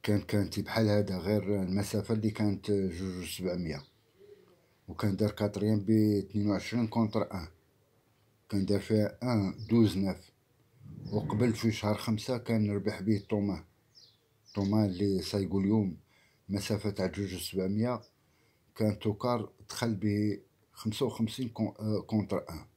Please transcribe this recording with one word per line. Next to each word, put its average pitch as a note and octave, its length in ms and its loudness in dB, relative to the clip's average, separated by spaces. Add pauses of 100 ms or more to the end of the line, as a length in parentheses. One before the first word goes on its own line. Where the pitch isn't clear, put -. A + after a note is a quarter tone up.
كان، G2+ 180 2
كانت G2+ 400 0
بحال A2+ 280 2
هذا، G#2 300 2
غير G2+ 440 0
المسافة G2+ 520 0
اللي G#2+ 160 0
كانت G#2 400 -2
جوج F#2 520 -2
وسبعمية، E2+ 600 -4 (1040)
وكان G2+ 280 0
دار G2+ 140 2
كاتريام G#2 500 0
ب F#2+ 100 -2
اثنين G#2 600 2
وعشرين A2 360 -2
كونتر A2 480 0
ان، F2 140 -8 (1000)
كان G2 180 0
دار G2+ 140 2
فيها G#2+ 420 2
ان A2 480 0
دوز A2 280 6
نوف، G2 320 -2 (800)
وقبل A2 400 2
في A2 200 0
شهر G#2+ 220 0
خمسة A#2 440 -2
كان A2 320 0
ربح G2+ 300 -2
به G2+ 300 2
طومان. G2+ 340 0 (880)
تومان G#2 300 4
اللي F#2+ 380 0
سايقو G2 380 -2
اليوم G2 360 2 (520)
مسافة G2+ 420 -2
تاع F#2+ 160 -2
جوج F#2 280 -4
وسبعمية، G2+ 680 -2 (760)
كان G#2 220 2
توكار A2 520 0 (180)
دخل A#2 260 0
ب G#2 420 2 (360)
خمسة A2 340 -2
وخمسين A2+ 420 -2
كون-، A2 320 -4
آه، G#2+ 200 0
كونتر G2+ 500 0
ان. D#2+ 140 -10 (120)